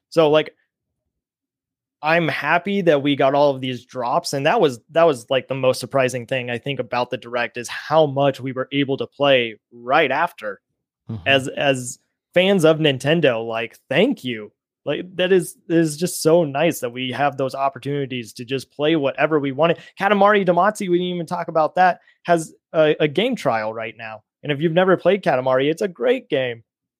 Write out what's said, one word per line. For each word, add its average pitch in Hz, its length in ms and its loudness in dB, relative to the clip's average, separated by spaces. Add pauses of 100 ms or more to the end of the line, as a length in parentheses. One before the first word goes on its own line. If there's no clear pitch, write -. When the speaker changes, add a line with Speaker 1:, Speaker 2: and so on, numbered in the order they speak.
Speaker 1:
So, 160 200 4
like, 156 240 2 (1500)
I'm 160 260 0
happy 175 540 -2
that 151 200 4
we 143 140 0
got 139 180 2
all 143 220 4
of 131 60 -12
these 127 220 -8
drops, 131 500 -4
and 139 120 -4
that 208 160 2
was, 127 180 2 (120)
that 165 140 4
was, 127 260 0
like, 131 160 -2
the 135 80 -4
most 131 240 0
surprising 127 480 -2
thing, 123 240 -6
I 120 80 -6
think, 139 200 -6
about 123 300 -4
the 127 80 -6
direct 120 400 -6
is 117 100 -10
how 156 380 0
much 139 340 0
we 131 120 -8
were 131 200 -6
able 139 260 -2
to 117 100 -6
play 123 520 0 (120)
right 127 400 0
after. 131 500 -4 (480)
Speaker 2:
Mm-hmm. 113 180 -8
Speaker 1:
As, 135 200 0
as 127 500 -4 (380)
fans 185 300 4
of 160 120 4
Nintendo, 139 680 0
like, 117 340 -6 (100)
thank 196 340 0
you. 110 280 -8 (340)
Like, 175 300 -8
that 180 160 0
is, 175 260 0 (120)
is 165 280 2
just 170 240 -6
so 165 220 4
nice 147 380 -2
that 120 100 -6
we 127 200 -6
have 135 260 -2
those 135 180 -4
opportunities 135 800 -6
to 123 120 -14
just 127 260 -6
play 151 240 0
whatever 147 440 0
we 139 120 -4
wanted. 156 280 0 (200)
Katamari 202 460 2
Damacy, 185 420 0
we 175 120 2
didn't 180 160 -4
even 170 100 -6
talk 175 220 -8
about 160 280 -2
that, 180 240 4 (240)
has 165 300 0 (200)
a, 156 260 4
a 160 80 2
game 202 280 -2
trial 110 380 -2
right 113 240 -10
now. 110 240 -16 (220)
And 147 80 -6
if 143 100 -2
you've 165 100 0
never 185 260 4
played 190 260 0
Katamari, 131 480 2
it's 170 100 -4
a 208 60 -2
great 247 420 -2
game. 123 340 -4 (360)